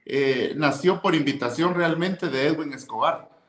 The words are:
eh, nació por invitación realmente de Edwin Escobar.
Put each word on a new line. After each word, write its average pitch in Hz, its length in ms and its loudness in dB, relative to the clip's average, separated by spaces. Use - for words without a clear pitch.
eh, 135 520 0
nació 151 440 2
por 185 140 2
invitación 139 580 0
realmente 175 540 0
de 135 200 0
Edwin 151 260 -2
Escobar. 127 580 -4